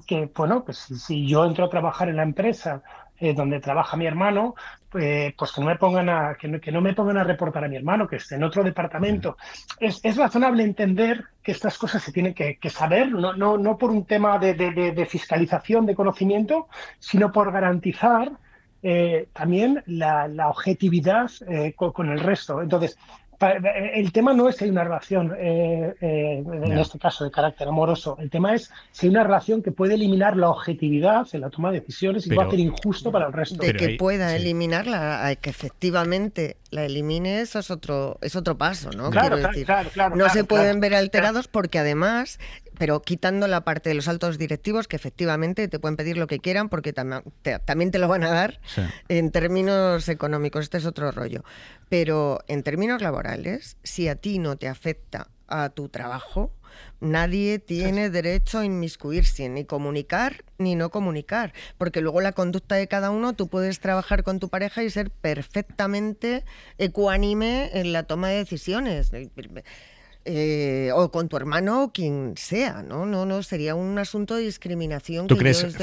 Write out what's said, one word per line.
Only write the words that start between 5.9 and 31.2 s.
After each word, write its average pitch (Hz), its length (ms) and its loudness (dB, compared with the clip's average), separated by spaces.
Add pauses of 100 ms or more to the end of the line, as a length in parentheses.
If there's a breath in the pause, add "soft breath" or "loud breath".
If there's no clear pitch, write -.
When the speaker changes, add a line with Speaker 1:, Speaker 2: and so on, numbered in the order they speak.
Speaker 1:
a, 156 300 0
que - 80 -10
no, 156 140 -4
que 156 100 -10
no 165 100 0
me 190 140 2
pongan 202 240 2
a 190 60 2
reportar 160 400 -2
a 147 40 -4
mi 139 80 -6
hermano, 180 300 0
que 143 100 -6
esté - 200 -8
en 147 80 0
otro 175 180 2
departamento. 185 680 0
Speaker 2:
Ujú. - 80 -12 (420 loud breath)
Speaker 1:
Es, 214 240 -2
es 220 120 2
razonable 247 460 4
entender 214 640 2 (180)
que - 80 -4
estas - 280 -2
cosas 208 240 -2
se 147 100 -10
tienen 180 220 0
que, 147 240 -4
que 156 120 -6
saber, 185 400 2
no, 185 240 0
no, 202 240 2
no 214 180 2
por 240 140 2
un 214 140 2
tema 208 340 4
de, 185 160 4
de, 175 160 0
de, 175 220 2
de 165 140 0
fiscalización 170 800 2
de 202 100 2
conocimiento, 202 720 2 (320 loud breath)
sino 202 320 4
por 202 200 4
garantizar, 190 800 2 (540 soft breath)
eh, 170 480 2
también 202 540 2
la, 156 420 0
la 151 200 0
objetividad, 185 800 2 (200)
eh, 156 260 -2
co-, 175 180 -2
con 165 180 -2
el 151 100 0
resto. 160 420 0
Entonces, 175 360 0 (400 loud breath)
pa-, 190 140 4
el 196 600 0
tema 247 220 6
no 247 140 6
es 254 80 0
si 196 80 -4
hay 208 60 2
una 180 140 2
relación, 170 540 -2
eh, 165 640 0
eh, 151 440 0
en 160 200 -4
Speaker 2:
Ya. 151 160 2
Speaker 1:
este - 160 -4
caso 151 260 -2
de 139 60 -4
carácter 147 380 0
amoroso, 156 520 0
el 151 100 -8
tema 185 240 2
es 226 160 -4 (220 loud breath)
si - 140 0
hay 180 40 8
una 214 140 6
relación 208 380 2
que 180 100 -2
puede 190 220 2
eliminar 196 420 4
la 175 140 4
objetividad 170 840 2